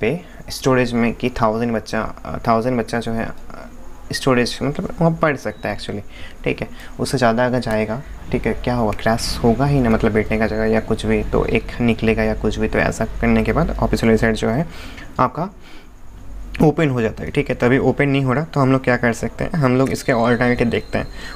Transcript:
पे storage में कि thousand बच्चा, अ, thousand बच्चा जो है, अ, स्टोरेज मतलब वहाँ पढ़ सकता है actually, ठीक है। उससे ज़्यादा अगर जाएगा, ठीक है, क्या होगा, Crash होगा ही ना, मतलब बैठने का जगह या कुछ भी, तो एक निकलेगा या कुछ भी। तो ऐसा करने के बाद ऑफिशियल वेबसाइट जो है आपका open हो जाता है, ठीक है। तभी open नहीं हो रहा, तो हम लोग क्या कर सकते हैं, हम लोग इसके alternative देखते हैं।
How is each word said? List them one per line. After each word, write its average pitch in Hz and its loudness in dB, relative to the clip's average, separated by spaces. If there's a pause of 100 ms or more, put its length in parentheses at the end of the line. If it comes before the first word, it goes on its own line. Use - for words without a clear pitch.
पे 143 0 (280)
storage 127 2
में 117 2
कि - -4
thousand 113 0
बच्चा, 110 -4
अ, - -8 (100)
thousand 117 2
बच्चा 117 -4
जो 113 -4
है, 113 -2
अ, - -6 (800)
स्टोरेज 123 2
मतलब 147 -4
वहाँ 165 2
पढ़ 151 4
सकता 107 -6
है 101 -4
actually, 104 -8 (420)
ठीक 131 -2
है। - -6 (300)
उससे 123 -2
ज़्यादा 120 4
अगर 127 0
जाएगा, 110 -2 (300)
ठीक 120 0
है, 113 2
क्या 123 -2
होगा, 113 2
Crash - -2
होगा 120 4
ही 143 4
ना, 120 4
मतलब 110 2
बैठने 107 2
का 110 2
जगह 92 0
या 110 2
कुछ 110 -2
भी, 107 2
तो - 0
एक - 0 (180)
निकलेगा 110 2
या 110 2
कुछ 107 -2
भी। 110 0
तो 104 0
ऐसा 107 0 (160)
करने 113 4
के 110 0
बाद 151 0
ऑफिशियल 117 2
वेबसाइट 110 4
जो 113 0
है 151 0 (520)
आपका 135 0 (1120)
open 156 6
हो 123 0
जाता 110 -2
है, - -6
ठीक 139 0
है। - -2
तभी 127 4
open 135 4
नहीं 139 2
हो 127 2
रहा, 143 0
तो 156 -2
हम 131 6
लोग 135 4
क्या 123 2
कर 120 2
सकते - -4
हैं, - -4
हम 131 4
लोग 131 4
इसके - -2
alternative 120 2
देखते 107 -2
हैं। - -4 (280)